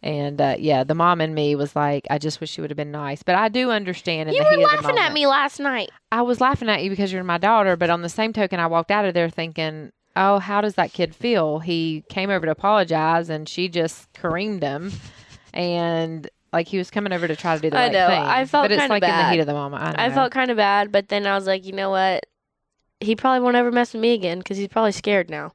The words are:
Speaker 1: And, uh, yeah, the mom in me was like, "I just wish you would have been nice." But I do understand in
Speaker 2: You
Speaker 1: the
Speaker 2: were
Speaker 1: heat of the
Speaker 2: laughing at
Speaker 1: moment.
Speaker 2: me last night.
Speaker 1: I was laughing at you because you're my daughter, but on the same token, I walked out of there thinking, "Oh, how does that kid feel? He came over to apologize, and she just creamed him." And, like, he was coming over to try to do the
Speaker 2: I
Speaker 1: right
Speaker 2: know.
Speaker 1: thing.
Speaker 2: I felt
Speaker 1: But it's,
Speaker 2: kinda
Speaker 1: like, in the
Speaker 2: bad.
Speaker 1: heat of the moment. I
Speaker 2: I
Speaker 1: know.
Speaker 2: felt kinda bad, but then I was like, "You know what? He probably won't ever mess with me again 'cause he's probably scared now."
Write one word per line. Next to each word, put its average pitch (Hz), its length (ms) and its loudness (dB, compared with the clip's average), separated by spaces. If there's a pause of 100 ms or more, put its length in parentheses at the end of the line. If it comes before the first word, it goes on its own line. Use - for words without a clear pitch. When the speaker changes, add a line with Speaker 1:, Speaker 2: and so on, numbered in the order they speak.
Speaker 1:
And, 143 360 -4
uh, 139 180 2
yeah, 143 240 2
the 151 140 -2
mom 170 240 4
in 160 120 -2
me 147 220 0
was 143 220 -4
like, 143 340 -2
"I 147 80 0
just 151 220 -6
wish - 180 -10
you 165 40 -8
would 147 100 -8
have 143 40 -8
been 147 140 -8
nice." 147 320 -8
But 180 140 2
I 220 120 2
do 247 220 0
understand 180 580 -4
in - 60 -2
Speaker 2:
You 539 60 2
Speaker 1:
the 605 60 2
Speaker 2:
were 622 100 6
Speaker 1:
heat 571 80 4
of 587 60 6
the 605 80 2
Speaker 2:
laughing - 200 -4
at 415 40 2
Speaker 1:
moment. 311 120 0
Speaker 2:
me 294 140 2
last 277 320 0
night. 262 300 -4 (200)
Speaker 1:
I 233 120 0
was 240 180 0
laughing 254 280 2
at 185 140 0
you 190 80 -2
because 196 220 -2
you're 185 100 -6
my 175 160 -2
daughter, 196 380 4
but 170 120 0
on 170 140 2
the 170 60 -6
same 220 240 -2
token, 196 260 -2
I 170 80 0
walked 165 240 0
out 208 140 2
of 185 100 0
there 170 160 2
thinking, 160 640 -8 (240)
"Oh, 196 240 4
how 202 200 -2
does 208 140 -2
that - 180 0
kid 165 220 -2
feel? 165 460 0
He 165 480 -4
came 196 220 -4
over 180 160 0
to 160 40 0
apologize, 165 800 2
and 156 180 -8
she 180 200 -4
just 165 440 -4
creamed 180 520 -4
him." 147 260 -6 (640)
And, 170 760 -2 (240)
like, 170 140 0
he 196 120 -4
was 180 120 -6
coming 202 220 -4
over 175 160 -2
to 156 80 -2
try 170 180 -2
to 151 80 -4
do 156 80 0
the 185 80 0
Speaker 2:
I 254 60 4
Speaker 1:
right 240 80 0
Speaker 2:
know. 185 160 4
Speaker 1:
thing. 175 140 2
Speaker 2:
I 262 240 0
felt 285 180 2
Speaker 1:
But 302 80 2
it's, 302 80 2
Speaker 2:
kinda 269 140 2
Speaker 1:
like, 202 100 2
in 175 40 4
the 165 40 2
Speaker 2:
bad. 165 220 2
Speaker 1:
heat 170 40 2
of 156 80 4
the 147 80 2
moment. 143 300 -6
I 160 220 -2
Speaker 2:
I - 20 2
Speaker 1:
know. 269 80 -4
Speaker 2:
felt 262 160 2
kinda 254 240 0
bad, 202 340 2
but 202 200 0
then 202 180 -2
I 196 80 0
was 196 100 -4
like, 190 180 -2
"You 190 100 -12
know 196 160 -4
what? 190 360 0 (720)
He 214 160 0
probably 262 240 2
won't 247 160 2
ever 240 160 4
mess 240 220 0
with 226 100 -4
me 240 120 4
again 185 280 -4
'cause 190 140 -8
he's 196 100 -4
probably 220 240 2
scared 190 400 0
now." 151 240 -10